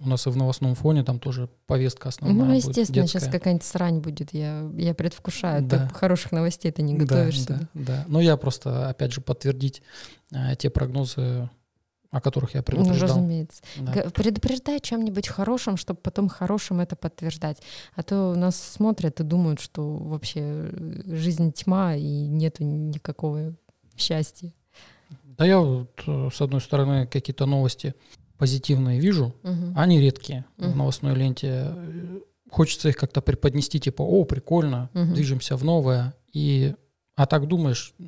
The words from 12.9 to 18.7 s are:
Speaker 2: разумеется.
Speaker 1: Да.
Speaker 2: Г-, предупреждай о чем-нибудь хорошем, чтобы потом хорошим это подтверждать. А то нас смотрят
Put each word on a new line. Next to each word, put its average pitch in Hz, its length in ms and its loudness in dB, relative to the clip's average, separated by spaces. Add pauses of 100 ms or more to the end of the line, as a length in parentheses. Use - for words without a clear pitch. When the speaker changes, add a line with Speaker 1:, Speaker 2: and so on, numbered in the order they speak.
Speaker 2:
разумеется. 170 520 0 (180)
Speaker 1:
Да. 131 120 -4
Speaker 2:
Г-, 190 180 0
предупреждай 254 680 -2
о - 20 -4
чем-нибудь 220 480 -4
хорошем, 208 500 -2
чтобы - 220 -8
потом 196 300 -2
хорошим 185 500 -2
это 175 160 -2
подтверждать. 156 680 -8 (340)
А 175 60 -8
то 190 340 0
нас 180 200 2
смотрят - 640 -2